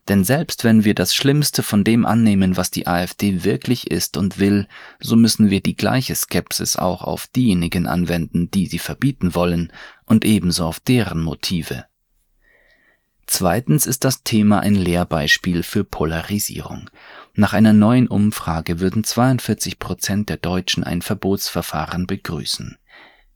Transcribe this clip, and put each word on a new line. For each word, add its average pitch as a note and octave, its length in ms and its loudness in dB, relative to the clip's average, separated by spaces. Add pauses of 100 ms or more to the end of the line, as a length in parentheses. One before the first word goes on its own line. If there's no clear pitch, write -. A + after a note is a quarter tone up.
Denn G2 160 4
selbst D3 400 -2
wenn A2 200 6
wir G#2 100 4
das - 220 0
Schlimmste C#3 480 2
von G2+ 200 2
dem A2+ 220 4
annehmen, G2 520 4
was F2+ 120 -2
die - 160 -6
A F2 160 0
F F2+ 140 -6
D F#2+ 280 0
wirklich B2 460 -2
ist - 280 -4
und F#2 220 -2
will, G2+ 280 2 (320)
so - 160 -2
müssen A2 340 6
wir F#2+ 120 2
die F2+ 140 -2
gleiche A#2+ 400 -2
Skepsis - 600 -4
auch F2+ 260 -2
auf - 240 -6
diejenigen F2+ 600 0
anwenden, E2+ 640 -2
die F#2 160 0
sie E2+ 120 -6
verbieten F2+ 540 -2
wollen, E2+ 400 0 (320)
und A2+ 180 4
ebenso F2+ 420 2
auf E2 140 -4
deren F#2 440 0
Motive. D2+ 640 -6 (1400)
Zweitens A2 600 -2
ist - 160 -4
das C3 180 -2
Thema G#2 380 2
ein G2+ 160 2
Lehrbeispiel F2 880 0
für G2+ 200 -4
Polarisierung. D#2+ 1080 -6 (420)
Nach G#2 200 2
einer G#2+ 200 6
neuen A2+ 340 6
Umfrage F2 720 -2
würden F#2+ 240 0
zweiundvierzig A#2+ 760 -2
Prozent G2+ 500 -4
der F#3+ 80 -4
Deutschen F#2 460 -2
ein E2+ 180 -4
Verbotsverfahren F2+ 1040 -4
begrüßen. - 720 -8 (580)